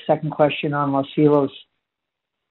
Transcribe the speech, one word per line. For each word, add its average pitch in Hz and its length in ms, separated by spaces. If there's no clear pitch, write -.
second 151 240
question 147 420
on 143 180
Los 139 160
Filos. 147 340